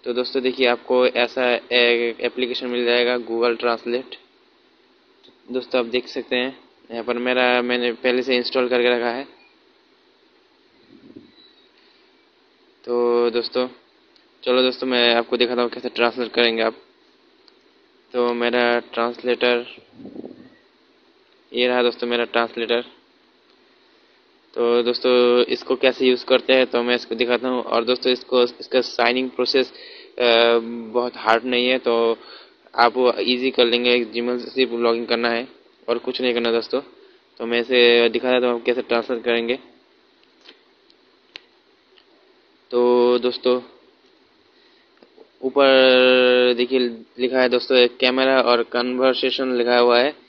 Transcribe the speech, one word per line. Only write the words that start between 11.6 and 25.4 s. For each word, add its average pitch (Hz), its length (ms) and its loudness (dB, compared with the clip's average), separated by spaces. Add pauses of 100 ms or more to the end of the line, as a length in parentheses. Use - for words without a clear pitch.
तो 120 460 0
दोस्तों, 120 380 -4 (760)
चलो 127 180 2
दोस्तों, 127 240 -2
मैं 120 280 2
आपको 117 220 0
दिखाता 120 260 2
हूँ 120 80 -2
कैसे 123 180 -10
translate 120 440 -2
करेंगे 113 300 0
आप। 113 140 -2 (1400)
तो 120 220 0
मेरा 120 440 0
translator, 120 880 -2 (1900)
ये 123 160 0
रहा 123 140 2
दोस्तों 120 260 -2
मेरा 120 160 0
translator। 117 600 -2 (1700)
तो 120 280 0
दोस्तों, 123 640 2